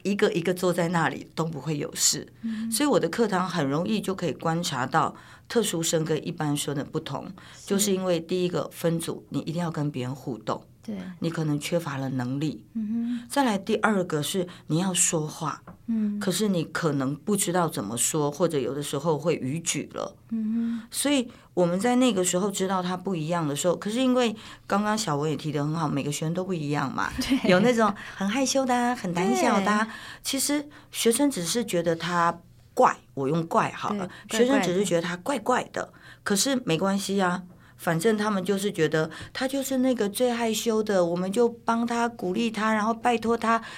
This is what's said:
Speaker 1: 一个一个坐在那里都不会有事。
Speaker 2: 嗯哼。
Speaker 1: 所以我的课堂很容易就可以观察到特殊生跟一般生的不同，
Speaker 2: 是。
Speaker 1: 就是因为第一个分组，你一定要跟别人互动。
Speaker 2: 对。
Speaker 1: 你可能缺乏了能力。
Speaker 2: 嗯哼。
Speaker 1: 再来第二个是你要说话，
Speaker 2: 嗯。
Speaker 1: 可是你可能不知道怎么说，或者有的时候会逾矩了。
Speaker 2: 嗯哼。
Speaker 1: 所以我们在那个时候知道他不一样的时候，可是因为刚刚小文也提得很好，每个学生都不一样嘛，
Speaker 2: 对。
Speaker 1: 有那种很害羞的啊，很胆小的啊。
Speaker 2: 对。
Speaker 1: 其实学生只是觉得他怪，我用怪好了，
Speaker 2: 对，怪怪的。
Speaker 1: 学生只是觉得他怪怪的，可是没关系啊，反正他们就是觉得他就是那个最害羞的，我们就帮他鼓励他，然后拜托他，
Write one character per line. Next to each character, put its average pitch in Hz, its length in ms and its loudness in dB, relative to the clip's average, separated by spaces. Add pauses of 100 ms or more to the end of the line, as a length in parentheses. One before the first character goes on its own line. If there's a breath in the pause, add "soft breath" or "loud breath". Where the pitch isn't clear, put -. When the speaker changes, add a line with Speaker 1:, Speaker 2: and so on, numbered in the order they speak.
Speaker 1:
一 196 100 0
个 202 200 4
一 170 80 0
个 180 120 2
坐 180 200 0
在 170 160 0
那 165 180 2
里 - 260 -8
都 160 120 -2
不 160 160 -6
会 156 160 -4
有 147 180 -4
事。 - 320 0 (140)
Speaker 2:
嗯 220 220 -6
哼。 226 80 -6
Speaker 1:
所 285 140 0
以 294 40 4
我 196 100 4
的 165 80 2
课 226 180 0
堂 185 220 0
很 170 180 0
容 151 220 0
易 220 140 0
就 190 120 -2
可 190 120 -6
以 135 80 0
观 165 280 -2
察 135 240 -2
到 131 300 0 (320 loud breath)
特 233 160 0
殊 170 180 -2
生 165 220 2
跟 156 240 -2
一 - 20 -4
般 151 280 -2
生 143 180 -4
的 139 80 -4
不 - 160 -6
同， 143 260 -8 (300 loud breath)
Speaker 2:
是。 - 120 -20
Speaker 1:
就 196 120 2
是 202 140 2
因 185 100 0
为 180 160 2
第 180 240 -2
一 180 60 2
个 170 240 -4
分 165 260 0
组， - 300 -8
你 139 100 -4
一 160 140 -4
定 - 20 -4
要 175 160 -2
跟 147 180 -2
别 131 140 -4
人 127 100 -4
互 131 240 -8
动。 - 240 -4 (240)
Speaker 2:
对。 214 100 -8 (220)
Speaker 1:
你 165 140 -2
可 160 140 -2
能 147 140 0
缺 170 200 -2
乏 139 180 -6
了 135 120 -4
能 131 300 -2
力。 151 240 -4 (100)
Speaker 2:
嗯 220 140 -4
哼。 233 400 -4
Speaker 1:
再 285 160 0
来 220 140 2
第 202 200 -2
二 202 260 2
个 165 180 -2
是 175 260 -2 (200 loud breath)
你 151 100 0
要 185 160 0
说 156 340 2
话， 151 320 -6 (280)
Speaker 2:
嗯。 214 320 0
Speaker 1:
可 196 120 0
是 208 160 0
你 175 180 2
可 - 260 0
能 139 240 0
不 208 200 -2
知 196 160 0
道 170 160 2
怎 139 160 -4
么 107 140 -6
说， 147 320 2
或 170 180 2
者 156 120 0
有 123 160 -2
的 147 80 -4
时 143 120 -4
候 147 220 0
会 156 180 0
逾 135 260 -4
矩 151 320 -4
了。 - 220 -6 (140)
Speaker 2:
嗯 220 240 -2
哼。 233 380 -2
Speaker 1:
所 - 200 0
以 269 160 2 (280 loud breath)
我 180 100 4
们 175 140 2
在 247 160 2
那 254 180 6
个 185 100 2
时 180 140 2
候 202 140 0
知 190 160 0
道 185 160 0
他 180 120 -2
不 190 200 -4
一 151 140 -2
样 170 180 0
的 143 80 0
时 143 120 0
候， 170 80 4
可 190 140 -6
是 226 100 0
因 254 140 4
为 240 220 2 (320 loud breath)
刚 202 160 2
刚 214 120 0
小 160 220 0
文 151 100 0
也 151 80 0
提 151 160 -4
得 143 140 0
很 156 80 0
好， 165 140 0
每 143 160 0
个 143 80 -2
学 147 80 -4
生 160 160 -2
都 185 100 -2
不 190 80 -4
一 151 160 -4
样 - 240 -2
嘛， - 160 -2 (100)
Speaker 2:
对。 254 300 2
Speaker 1:
有 180 120 8
那 240 120 6
种 220 180 4 (240 loud breath)
很 196 140 -2
害 262 160 0
羞 269 180 2
的 247 120 2
啊， 240 180 2
很 190 180 -4
胆 185 240 2
小 240 260 4
的 202 100 2
啊。 208 120 4
Speaker 2:
对。 220 80 -6 (300 loud breath)
Speaker 1:
其 - 180 -2
实 - 300 0 (220 loud breath)
学 - 200 2
生 277 200 4
只 180 120 -4
是 226 220 0
觉 175 160 0
得 165 140 2
他 170 440 2 (360)
怪， 240 200 6 (200)
我 135 120 0
用 165 200 2
怪 180 240 2
好 - 220 -6
了， 196 140 -6 (200 loud breath)
Speaker 2:
对， 226 100 -4
怪 - 0 -
怪 - 0 -
的。 - 0 -
Speaker 1:
学 233 80 6
生 233 160 4
只 180 160 2
是 202 80 2
觉 175 120 2
得 165 40 0
他 175 160 -4
怪 262 220 -2
怪 240 240 0 (100)
的， - 180 -6 (320 loud breath)
可 202 120 0
是 262 280 2
没 160 140 0
关 196 220 0
系 196 200 -2
啊， 180 220 2 (440 loud breath)
反 165 140 2
正 226 180 4
他 214 140 2
们 190 120 0
就 196 140 0
是 196 140 -2
觉 156 180 2
得 156 180 2 (240 loud breath)
他 262 160 -2
就 269 140 -2
是 262 160 -2
那 254 160 4
个 214 160 0
最 247 220 2
害 233 200 0
羞 220 300 0
的， 202 240 4
我 170 100 0
们 185 160 -2
就 240 160 6
帮 233 380 -2
他 233 240 0
鼓 185 240 -4
励 226 160 0
他， 220 240 0
然 214 100 2
后 220 80 2
拜 233 240 2
托 226 220 2
他， 226 240 2 (160 loud breath)